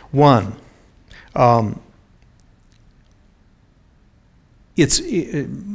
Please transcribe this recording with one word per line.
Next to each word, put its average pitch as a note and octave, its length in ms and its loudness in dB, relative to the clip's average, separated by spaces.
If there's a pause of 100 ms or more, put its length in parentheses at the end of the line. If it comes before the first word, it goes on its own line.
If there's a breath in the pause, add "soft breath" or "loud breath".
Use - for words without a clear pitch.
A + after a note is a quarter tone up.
(120 loud breath)
One, C3 440 2 (800 loud breath)
um, A#2 460 0 (3000)
it's, - 240 2
it, D#3 500 -6 (260)